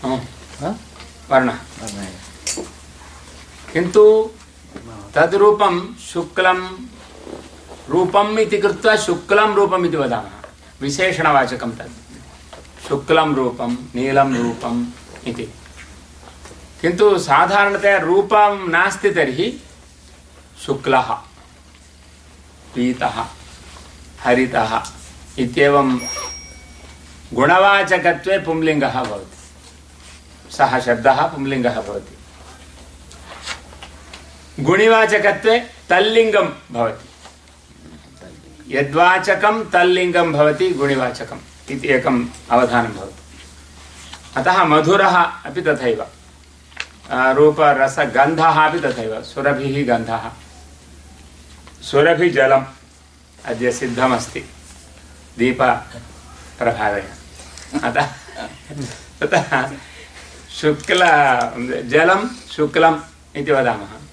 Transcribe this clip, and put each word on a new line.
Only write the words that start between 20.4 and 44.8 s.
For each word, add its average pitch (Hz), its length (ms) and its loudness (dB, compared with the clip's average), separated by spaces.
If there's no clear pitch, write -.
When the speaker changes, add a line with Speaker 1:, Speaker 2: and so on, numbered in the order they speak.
Speaker 1:
शुक्लः, 139 460 -2
पीतः, 123 500 -4
हरितः 123 640 0
इत्येवं 131 600 2
गुणवाचकत्वे 185 1040 2
पुंलिङ्गः 151 640 -2
भवति। - 320 -10
सः 131 240 0
शब्दः 120 420 0
पुंलिङ्गः 135 600 -2
भवति। 101 360 -12
गुणिवाचकत्वे 214 960 2
तल्लिङ्गं 214 580 2
भवति। 117 380 -6
यद्वाचकं 185 920 2
तल्लिङ्गं 180 600 2
भवति 151 380 2
गुणिवाचकम्। 135 840 -4
इति 135 180 -8
एकम् 127 400 0
अवधानं 120 440 2
भवति। - 320 -14
अतः 190 260 2
मधुरः 175 580 4